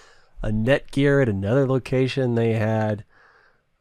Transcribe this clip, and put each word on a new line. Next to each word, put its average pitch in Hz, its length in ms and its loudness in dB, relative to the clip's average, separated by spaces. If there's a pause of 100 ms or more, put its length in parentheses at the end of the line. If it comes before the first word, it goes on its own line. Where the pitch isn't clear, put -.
(440)
a 117 60 -2
Netgear, 139 720 0
at 123 80 2
another 104 360 0
location 127 680 0
they 117 180 2
had, 110 520 -2 (760)